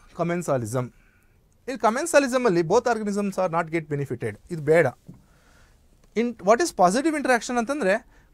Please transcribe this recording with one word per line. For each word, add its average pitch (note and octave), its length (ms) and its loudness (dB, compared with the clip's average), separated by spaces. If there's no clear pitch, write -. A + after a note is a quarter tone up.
commensalism. C3+ 800 -4
In B3+ 120 -8
commensalism B3+ 680 2
alli F3 160 2
both G3+ 240 2
organisms G#3 520 -4
are F#3 100 0
not E3 220 -4
get D#3+ 180 -4
benefited. B2+ 500 -6
Idu D#3+ 140 -8
beda. D#3 300 4
In A#3 260 -2
what A3+ 200 4
is E4+ 120 -2
positive B3 420 2
interaction B3+ 420 0
antandre, A3+ 480 -2